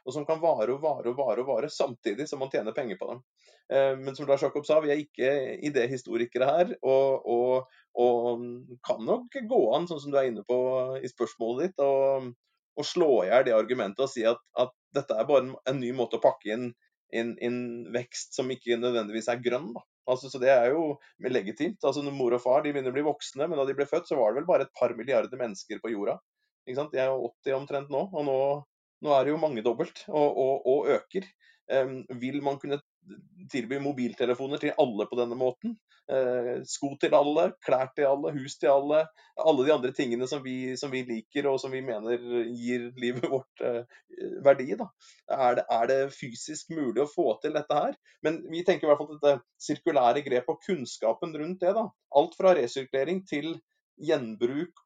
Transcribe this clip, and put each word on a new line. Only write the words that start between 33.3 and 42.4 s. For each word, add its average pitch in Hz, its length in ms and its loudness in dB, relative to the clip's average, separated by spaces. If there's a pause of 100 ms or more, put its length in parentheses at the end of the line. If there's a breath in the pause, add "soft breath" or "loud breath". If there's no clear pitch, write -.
tilby 127 280 -4
mobiltelefoner 131 800 -2
til 147 200 -2
alle 107 240 0
på 123 140 -8
denne 120 180 -2
måten? 127 380 -2 (340 soft breath)
Eh, 123 560 -2
sko - 260 -6 (100)
til 151 160 2
alle, 151 340 4 (100)
klær 131 320 0
til 143 160 0
alle, 143 240 0
hus 135 280 -8
til 151 120 4
alle, 147 300 4 (340 soft breath)
alle 139 300 4
de 156 80 8
andre 127 180 0
tingene 123 360 -2
som 143 120 -4
vi, 127 360 -6
som 143 160 -8
vi 131 120 -2
liker 123 460 -4
og 135 100 2
som 135 120 -8
vi 131 120 -4
mener 117 320 -2 (320)